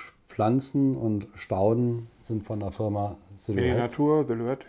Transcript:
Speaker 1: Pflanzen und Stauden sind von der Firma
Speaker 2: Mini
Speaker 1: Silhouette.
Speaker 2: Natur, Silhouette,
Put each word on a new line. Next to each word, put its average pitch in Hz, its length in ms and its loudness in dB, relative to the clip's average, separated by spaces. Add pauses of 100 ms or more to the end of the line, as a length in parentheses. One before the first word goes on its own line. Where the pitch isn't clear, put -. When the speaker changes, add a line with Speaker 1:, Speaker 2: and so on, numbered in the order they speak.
(280)
Speaker 1:
Pflanzen 135 680 2
und 107 380 -2
Stauden 117 720 2 (200)
sind 107 180 -4
von 107 160 -6
der 98 120 -4
Firma 104 440 -2 (320)
Speaker 2:
Mini 98 120 0
Speaker 1:
Silhouette. 113 180 2
Speaker 2:
Natur, 147 480 2
Silhouette, 120 420 -4